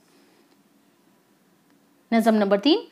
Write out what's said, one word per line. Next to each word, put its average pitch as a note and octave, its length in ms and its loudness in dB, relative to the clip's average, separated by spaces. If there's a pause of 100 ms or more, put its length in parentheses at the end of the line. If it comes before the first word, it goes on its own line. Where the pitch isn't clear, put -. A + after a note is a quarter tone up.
(2000)
नज़म A3+ 240 2
नंबर G3+ 240 0
तीन, E4+ 320 0